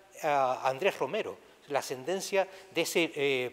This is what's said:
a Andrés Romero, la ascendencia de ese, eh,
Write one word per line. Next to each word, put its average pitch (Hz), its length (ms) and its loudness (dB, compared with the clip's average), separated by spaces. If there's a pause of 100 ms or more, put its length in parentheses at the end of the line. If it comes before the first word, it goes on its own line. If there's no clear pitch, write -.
(240)
a 135 460 2
Andrés 147 280 0
Romero, 135 400 -4 (300)
la 139 120 0
ascendencia 180 680 -2 (240)
de 165 100 0
ese, 160 340 2
eh, 135 380 0